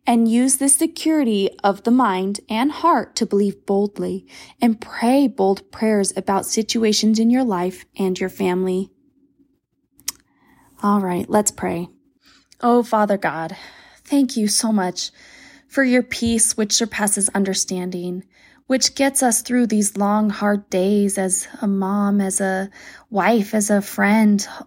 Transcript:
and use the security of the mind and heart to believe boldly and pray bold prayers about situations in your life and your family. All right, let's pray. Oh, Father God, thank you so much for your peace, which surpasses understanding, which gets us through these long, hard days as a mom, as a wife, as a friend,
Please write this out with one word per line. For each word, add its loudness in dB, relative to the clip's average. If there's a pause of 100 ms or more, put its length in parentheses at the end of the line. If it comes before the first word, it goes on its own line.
and 4
use 2
the 0
security 0 (160)
of 0
the 0
mind 0 (100)
and 0
heart 0
to -2
believe 0
boldly -4 (340)
and 0
pray 2
bold -2
prayers 0
about -2
situations 0
in 4
your 2
life -4 (100)
and -2
your -2
family. -2 (1900)
All 2
right, -4
let's 0
pray. -6 (720)
Oh, 4
Father 0
God, -6 (480)
thank 0
you 2
so 0
much -2 (540)
for 0
your 2
peace, -2
which -2
surpasses -2
understanding, -4 (420)
which 0
gets 0
us 2
through 0
these 0
long, 2
hard -2
days 0
as -2 (160)
a -2
mom, 0
as -2
a -2 (380)
wife, 0
as 0
a 4
friend, 2 (200)